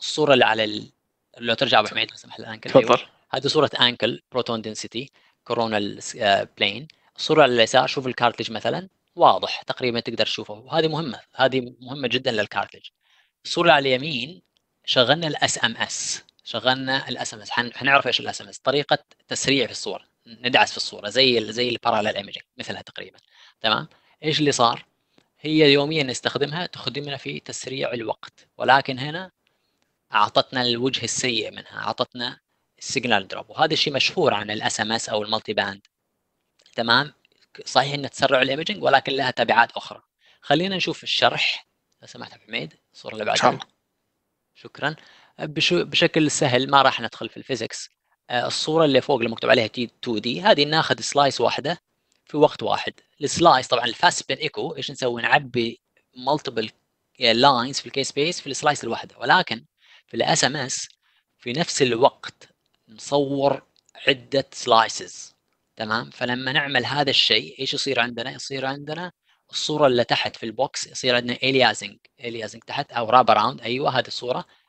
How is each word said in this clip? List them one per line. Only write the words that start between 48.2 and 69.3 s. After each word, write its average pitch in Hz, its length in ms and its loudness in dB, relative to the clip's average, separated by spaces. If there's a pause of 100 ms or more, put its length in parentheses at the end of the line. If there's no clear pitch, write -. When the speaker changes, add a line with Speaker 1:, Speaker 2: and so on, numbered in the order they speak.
Speaker 1:
آه، 123 160 0
الصورة 156 380 2
اللي 131 160 6
فوق 139 160 2
اللي 113 140 -2
مكتوب 120 200 0
عليها 120 160 6
تي، 120 240 -6 (120)
تو 113 160 -2
دي، 123 220 -4
هذه 180 240 6
ناخذ 147 360 0
سلايس 143 400 2
واحدة 127 420 -2 (420)
في - 120 -10
وقت 147 260 4
واحد. 104 320 -2 (280)
السلايس 143 460 4
طبعًا 120 160 0
الفاست 170 380 0
سبين 135 140 -6
ايكو، 147 400 -8
ايش 135 140 -10
نسوي؟ 123 320 -4
نعبي 120 580 0 (360)
مالتيبل 127 540 -4 (500)
لاينز 123 600 4
في - 60 -10
الكي 131 180 -6
سبيس 156 360 -4
في - 60 -14
السلايس 143 380 -2
الواحدة، - 340 -10
ولكن 127 460 0 (420)
في - 80 -16
الاس 151 300 2
ام 135 120 0
اس 135 320 -8 (500)
في 120 140 -8
نفس 151 300 -2
الوقت 120 680 0 (400)
نصور 139 720 0 (460)
عدة 135 440 0
سلايسز. - 840 0 (420)
تمام؟ 113 340 -4
فلما 127 420 -4
نعمل 139 340 0
هذا 139 240 0
الشيء، 120 500 2
ايش 135 140 -6
يصير 135 260 -2
عندنا؟ 120 300 -4
يصير 135 360 -8
عندنا 151 460 -10 (380)